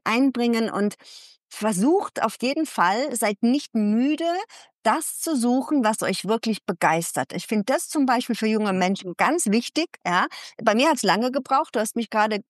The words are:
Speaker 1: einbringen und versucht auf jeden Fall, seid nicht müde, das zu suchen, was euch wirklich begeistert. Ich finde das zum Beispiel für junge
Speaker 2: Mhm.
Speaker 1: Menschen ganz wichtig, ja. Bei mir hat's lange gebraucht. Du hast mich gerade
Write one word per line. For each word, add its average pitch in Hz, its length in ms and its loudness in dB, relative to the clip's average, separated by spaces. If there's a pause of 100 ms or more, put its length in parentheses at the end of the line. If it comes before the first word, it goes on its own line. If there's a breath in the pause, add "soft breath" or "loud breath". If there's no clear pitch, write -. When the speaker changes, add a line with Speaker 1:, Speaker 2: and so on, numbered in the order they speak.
Speaker 1:
einbringen 233 640 2
und 202 280 -2 (560 loud breath)
versucht 226 720 0
auf - 180 -4
jeden 294 240 -2
Fall, 220 500 0
seid 208 280 -2
nicht 254 320 0
müde, 240 500 2 (580 loud breath)
das - 380 -2
zu 320 160 -2
suchen, 247 480 2
was 214 180 0
euch - 220 -2
wirklich 226 400 -2
begeistert. 165 680 -2
Ich - 120 -8
finde 208 200 0
das 294 220 -2
zum 285 180 0
Beispiel 247 280 0
für 220 120 -2
junge 214 260 0
Speaker 2:
Mhm. 185 60 0
Speaker 1:
Menschen 185 380 -2
ganz 262 300 0
wichtig, 240 420 0 (160)
ja. 180 220 2 (360 loud breath)
Bei 220 120 2
mir 262 140 4
hat's 302 140 0
lange 214 280 2
gebraucht. 269 460 -2
Du 220 40 2
hast 214 140 -4
mich 233 160 -4
gerade 214 400 0